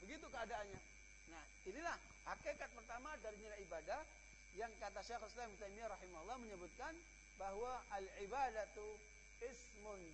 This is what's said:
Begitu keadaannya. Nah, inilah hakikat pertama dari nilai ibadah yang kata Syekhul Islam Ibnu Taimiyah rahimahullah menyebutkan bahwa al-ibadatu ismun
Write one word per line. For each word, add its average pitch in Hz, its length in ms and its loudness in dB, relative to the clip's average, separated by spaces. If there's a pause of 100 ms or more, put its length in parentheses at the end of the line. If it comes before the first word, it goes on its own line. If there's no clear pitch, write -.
Begitu 269 240 -4
keadaannya. 214 680 0 (300)
Nah, 160 160 -6 (240)
inilah 277 280 2 (320)
hakikat 269 440 2
pertama 240 480 -2
dari 214 200 0
nilai 214 280 -4
ibadah 175 340 2 (540)
yang 220 240 2
kata 202 240 0
Syekhul 220 260 0
Islam 233 240 -2
Ibnu 185 80 -8
Taimiyah 214 300 0
rahimahullah 185 500 -2
menyebutkan 214 520 -2 (440)
bahwa 208 400 4 (160)
al-ibadatu 208 1040 6 (480)
ismun 208 560 -2 (120)